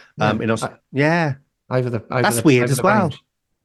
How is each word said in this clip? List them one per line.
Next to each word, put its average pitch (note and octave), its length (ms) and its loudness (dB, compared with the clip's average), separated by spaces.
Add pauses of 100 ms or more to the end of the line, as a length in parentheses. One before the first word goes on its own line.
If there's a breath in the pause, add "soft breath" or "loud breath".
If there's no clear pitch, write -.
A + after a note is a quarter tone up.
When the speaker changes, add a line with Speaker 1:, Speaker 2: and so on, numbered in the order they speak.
(180 loud breath)
Speaker 1:
the, G#2+ 80 0
Speaker 2:
um, G#2+ 120 0
Speaker 1:
yeah. A2+ 60 -4
Speaker 2:
in A2 80 -2
Aus-, A2 120 -2
Speaker 1:
O-, - 140 -10 (140)
Speaker 2:
yeah. D3+ 420 0 (380)
Speaker 1:
over B2+ 180 -2
the, A2 220 -6
over B2+ 100 -2
Speaker 2:
That's G#3+ 140 0
Speaker 1:
the, A#3 80 -2
Speaker 2:
weird B2+ 220 4
Speaker 1:
over C3+ 80 -2
Speaker 2:
as - 40 0
Speaker 1:
the A#2+ 60 -4
Speaker 2:
well. G3+ 200 2
Speaker 1:
range. D3+ 160 -4 (460)